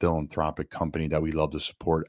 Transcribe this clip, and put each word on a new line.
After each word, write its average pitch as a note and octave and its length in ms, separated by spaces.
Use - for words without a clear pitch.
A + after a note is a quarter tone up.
philanthropic D#2+ 680
company D#2+ 380
that D#2 160
we D#2+ 80
love D#2 220
to D2+ 80
support, D#2+ 480